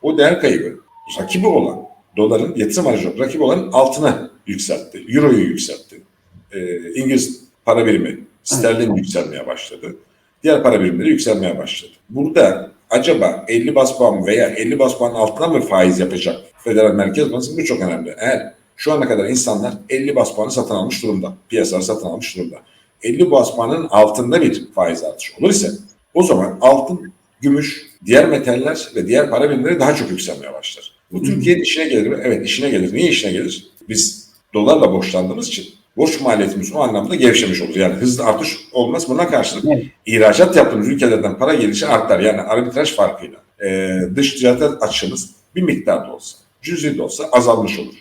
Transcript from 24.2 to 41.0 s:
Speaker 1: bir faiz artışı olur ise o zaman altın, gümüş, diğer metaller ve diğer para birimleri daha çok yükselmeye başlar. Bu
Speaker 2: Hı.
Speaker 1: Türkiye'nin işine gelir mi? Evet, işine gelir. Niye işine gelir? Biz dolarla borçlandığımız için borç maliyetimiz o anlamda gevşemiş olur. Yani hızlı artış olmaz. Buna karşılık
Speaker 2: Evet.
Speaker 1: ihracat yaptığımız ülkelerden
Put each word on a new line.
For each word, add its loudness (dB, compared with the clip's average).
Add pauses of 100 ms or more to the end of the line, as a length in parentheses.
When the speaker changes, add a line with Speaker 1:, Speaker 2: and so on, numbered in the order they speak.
Speaker 1:
bir -2
faiz -2
artışı -10
olur 4
ise 0 (460)
o 4
zaman 0
altın, 2 (280)
gümüş, -2 (180)
diğer 6
metaller -2
ve -4
diğer 2
para 2
birimleri 0
daha 4
çok -6
yükselmeye -8
başlar. -14 (200)
Bu -6
Speaker 2:
Hı. -6
Speaker 1:
Türkiye'nin 2
işine -2
gelir 0
mi? -2
Evet, 0
işine -2
gelir. 0
Niye 2
işine 0
gelir? -6 (220)
Biz -4 (240)
dolarla 4
borçlandığımız -2
için -10 (320)
borç 0
maliyetimiz -2
o -4
anlamda -2
gevşemiş 4
olur. -6
Yani 2
hızlı 0
artış 0 (140)
olmaz. -2
Buna 0
karşılık -2
Speaker 2:
Evet. -2 (200)
Speaker 1:
ihracat 6
yaptığımız 4
ülkelerden 0